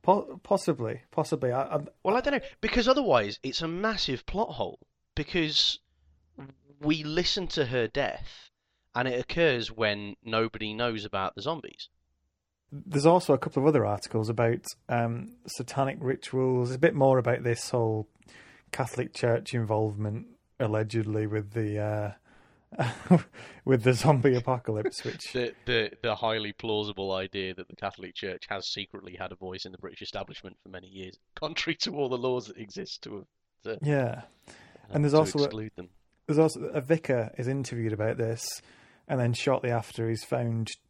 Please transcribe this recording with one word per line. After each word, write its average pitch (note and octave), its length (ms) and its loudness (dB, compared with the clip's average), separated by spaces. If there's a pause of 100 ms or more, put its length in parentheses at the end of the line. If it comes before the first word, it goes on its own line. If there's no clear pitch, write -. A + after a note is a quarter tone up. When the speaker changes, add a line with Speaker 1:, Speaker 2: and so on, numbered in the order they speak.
Speaker 1:
po-, F#3 400 2
possibly, B2+ 680 0
possibly. B2+ 420 0
I, C3+ 220 -2
I'm D3 140 -2 (140)
Speaker 2:
Well, G3 140 2
I B3+ 40 4
don't C#4+ 140 0
know, C#4 60 0 (200)
because A#3 280 2
otherwise D3+ 540 4
it's C3 200 -4
a E3 60 -2
massive F#3 580 -2
plot G#3 260 -2
hole, A2 260 -6 (360)
because D3+ 640 0 (1000)
we D3+ 240 0
listen E3+ 440 -2
to C#3+ 180 0
her A#2+ 200 2
death, - 640 -4 (440)
and B2 120 2
it B2 140 0
occurs C3 500 2
when G#2 540 -2
nobody A2 480 0
knows A2+ 320 -2
about F#2+ 300 -2
the G2+ 80 -10
zombies. - 460 -6 (840)
Speaker 1:
There's C#3+ 340 0
also E3+ 280 8
a - 40 4
couple C#3 240 0
of C#3+ 60 6
other C3+ 160 6
articles G#2+ 440 -2
about, A#2 360 2 (240)
um, A#2+ 440 -2 (140)
satanic C3+ 540 -4
rituals. B2+ 720 0
A B2+ 60 -6
bit A3 160 6
more C3+ 240 8
about A#2+ 240 2
this A#2+ 280 -2
whole A2 380 0 (640)
Catholic - 400 -4
Church - 420 0
involvement, G#2+ 720 -2 (340)
allegedly, A2 680 0
with G#2 260 -4
the, G#2 260 -2
uh, G#2 340 -2 (680)
<laughs> D3 400 4 (460)
with C3 180 4
the B2+ 100 6
zombie C3 440 6
apocalypse, A#2 680 -2
which A2+ 300 -8
Speaker 2:
The, B2 200 -2 (140)
the, A2+ 240 2 (120)
the A2+ 120 0
highly A2 380 0
plausible G#2 600 -2
idea F#2+ 420 -4
that F#2 140 -12
the F#2 60 -18
Catholic F#2+ 400 -10
Church F#2+ 340 -8
has G2 200 -6
secretly F#2 480 -10
had F#2 160 -10
a F#2 40 -14
voice F#2 280 -10
in F#2 80 -14
the F#2 60 -18
British F#2+ 240 -14
establishment G2 600 -12
for - 60 -20
many F#2 180 -16
years, F#2 320 -16 (160)
contrary D#3+ 480 -4
to F3 140 -6
all C#3 120 0
the B2+ 100 -2
laws B2+ 280 -2
that G#2 100 -16
exist - 460 -12
to, G2+ 240 -12 (380)
to, A2 180 -6
Speaker 1:
Yeah. C3 400 0 (260)
Speaker 2:
uh, - 40 -20 (380)
Speaker 1:
And D3 120 2
there's C#3+ 120 4
Speaker 2:
to D3+ 40 10
Speaker 1:
also D3+ 220 4
a C#3+ 60 4
Speaker 2:
exclude A2 280 -8
them. F2+ 140 -14 (400)
Speaker 1:
there's D3+ 100 4
also, D#3+ 280 4
a D3+ 140 -2
vicar B2+ 560 2
is B2 120 -2
interviewed A#2+ 440 -2
about G#2+ 240 0
this, A2+ 460 -4 (460)
and C#3 100 0
then A#2+ 140 4
shortly B2+ 400 0
after A2+ 360 -2
he's A2+ 140 -2
found A#2 460 -2 (220)